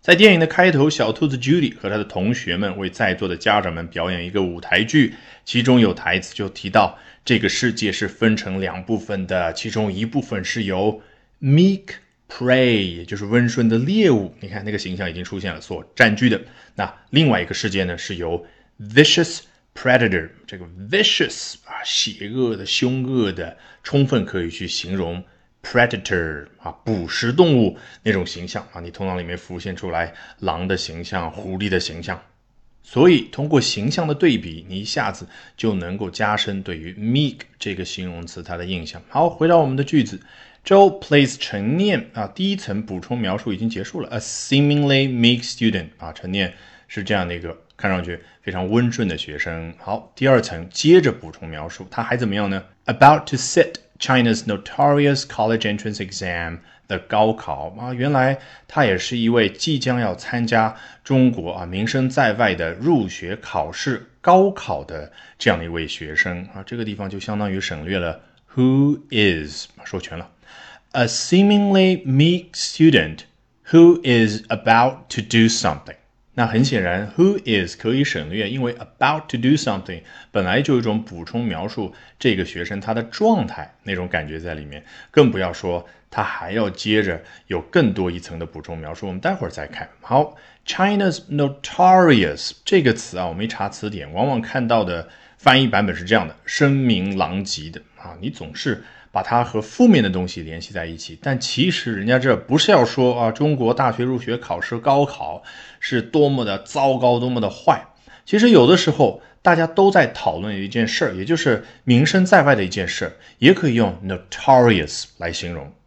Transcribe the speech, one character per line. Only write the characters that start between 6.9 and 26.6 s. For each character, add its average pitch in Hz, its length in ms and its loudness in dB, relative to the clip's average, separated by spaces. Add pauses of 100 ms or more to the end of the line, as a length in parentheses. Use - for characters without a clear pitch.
这 117 160 2
个 101 80 0
世 120 240 0
界 107 180 -2
是 101 160 -4
分 107 300 2
成 95 240 -6
两 92 240 -6
部 113 120 -2
分 98 300 -6
的， 87 260 -2
其 - 160 -8
中 107 240 -2
一 104 140 -4
部 135 160 -4
分 95 220 -8
是 - 180 -4
由 98 400 -2 (400)
meek 175 460 4 (400)
prey， 120 680 2
也 87 60 -12
就 101 120 -10
是 104 80 -10
温 120 240 2
顺 117 200 2
的 113 100 2
猎 180 340 4
物， 98 260 0
你 98 100 -14
看 98 160 -12
那 107 60 -8
个 104 80 -4
形 92 180 -8
象 92 140 -6
已 - 20 -12
经 87 120 -10
出 95 160 -10
现 90 120 -6
了， 78 80 -12
所 - 240 -12 (120)
占 110 180 6
据 117 160 4
的。 104 100 0 (360)
那 98 180 -6 (160)
另 147 180 4
外 101 140 2
一 - 20 -4
个 - 80 -10
世 107 160 -4
界 95 140 -2
呢， 87 160 -6
是 - 160 -10
由 85 320 -6 (340)
vicious 143 600 2 (340)
predator， 107 560 2 (160)
这 - 100 -18
个 90 80 -16 (260)
vicious - 720 0
啊， - 200 -14
邪 - 440 -6
恶 117 280 -2
的、 95 80 -12
凶 127 400 -2
恶 123 260 0
的， 85 260 -10 (260)
充 139 240 2
分 123 180 0
可 92 180 -6
以 85 80 -4
去 90 160 -10
形 90 300 -8
容 90 260 -6 (400)
predator 90 840 -2 (120)
啊， 82 140 -14 (120)